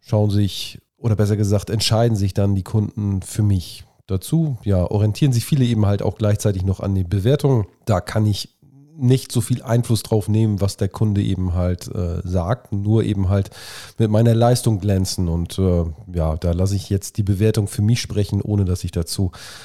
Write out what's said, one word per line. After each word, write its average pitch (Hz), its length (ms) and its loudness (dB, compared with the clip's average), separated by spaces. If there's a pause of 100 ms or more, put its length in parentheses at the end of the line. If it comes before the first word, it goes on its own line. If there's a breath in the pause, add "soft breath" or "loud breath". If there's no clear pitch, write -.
schauen 107 300 2
sich, 101 500 -2 (160)
oder 110 180 0
besser 104 220 0
gesagt, 101 320 0
entscheiden 113 480 2
sich 98 160 -2
dann 101 220 2
die 95 80 -2
Kunden 101 580 -2
für - 200 -6
mich 98 440 0 (200)
dazu. 143 600 -2
Ja, 92 260 2
orientieren 107 400 2
sich 120 140 2
viele 135 180 2
eben 117 220 2
halt 101 160 2
auch 101 160 -2
gleichzeitig 101 480 0
noch 95 160 -2
an 101 120 -2
den 95 140 -2
Bewertungen. 117 600 2 (180)
Da 107 160 2
kann 107 240 -2
ich 104 240 -2 (460)
nicht 131 360 2
so 123 80 0
viel 120 240 -2
Einfluss 117 400 0
drauf 107 240 -2
nehmen, 107 340 2
was 98 160 -2
der 98 120 -2
Kunde 104 340 0
eben 92 300 -2
halt, 90 340 -2
äh, 87 380 -4
sagt, 92 480 -2
nur 104 300 2
eben 98 260 0
halt 98 200 2 (480 loud breath)
mit 110 140 2
meiner 113 240 4
Leistung 117 440 2
glänzen. 95 500 0
Und, 85 280 -2
äh, 90 280 2 (280)
ja, 80 220 0
da 87 160 -2
lasse 95 240 0
ich 95 140 -4
jetzt - 280 -4
die 110 60 0
Bewertung 101 440 2
für - 140 -4
mich 110 200 2
sprechen, 101 400 -2
ohne 101 240 0
dass 90 180 -2
ich 90 80 -4
dazu 87 400 -4 (340 loud breath)